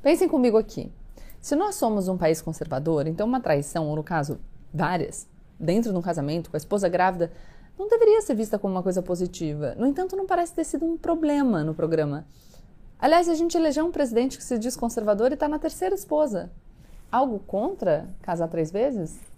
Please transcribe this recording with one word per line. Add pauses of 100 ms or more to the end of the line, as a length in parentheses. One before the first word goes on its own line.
Pensem
comigo
aqui. (520)
Se
nós
somos
um
país
conservador,
então
uma
traição,
ou
no
caso, (340)
várias, (300)
dentro
de
um
casamento,
com
a
esposa
grávida, (460)
não
deveria
ser
vista
como
uma
coisa
positiva.
No
entanto,
não
parece
ter
sido
um
problema
no
programa. (720)
Aliás,
a
gente
elegeu
um
presidente
que
se
diz
conservador
e
tá
na
terceira
esposa. (600)
Algo
contra (160)
casar
três
vezes? (200)